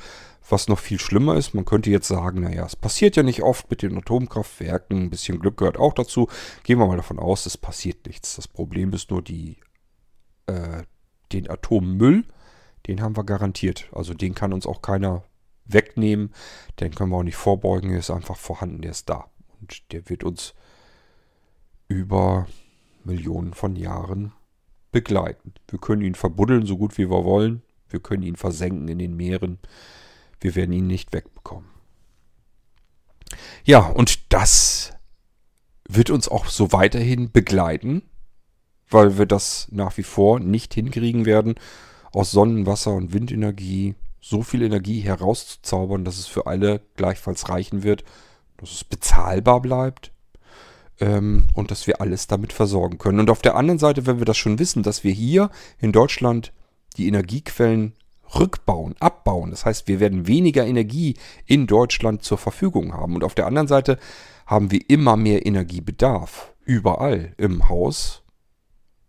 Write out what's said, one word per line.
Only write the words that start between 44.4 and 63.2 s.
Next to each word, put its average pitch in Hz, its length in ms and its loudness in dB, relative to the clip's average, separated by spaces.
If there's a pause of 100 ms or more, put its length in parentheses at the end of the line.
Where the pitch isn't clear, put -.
viel 120 200 -2
Energie 107 380 -2
herauszuzaubern, 95 1040 -2
dass 90 140 -6
es 92 80 -12
für - 200 -6
alle 101 340 0 (160)
gleichfalls 92 540 -4
reichen 92 320 -4
wird, 104 220 0 (520)
dass - 160 -18
es - 120 -14
bezahlbar 98 760 6
bleibt, 131 540 -4 (840)
ähm, 104 540 4
und 104 160 -4
dass - 160 -8
wir - 140 0
alles 98 260 -4
damit 101 260 -4
versorgen 92 460 -2
können. 101 220 2
Und 107 100 4
auf 110 120 2
der - 140 4
anderen 160 220 2
Seite, 143 280 2
wenn 127 120 2
wir 117 60 0
das 110 120 2
schon 107 220 0
wissen, 151 240 0
dass 101 220 -4
wir 98 80 2
hier 151 380 2 (280)
in 110 140 0
Deutschland 117 600 2 (440)
die 90 120 -2
Energiequellen 110 840 0 (400)
rückbauen, 90 680 0
abbauen, 87 500 0
das - 140 -10
heißt, - 240 -2
wir 95 120 0
werden 95 260 2
weniger 139 400 4
Energie 123 500 0 (300)
in 139 200 4
Deutschland 110 560 2
zur - 160 -2
Verfügung 101 540 -2
haben. 85 220 -4
Und 87 100 -2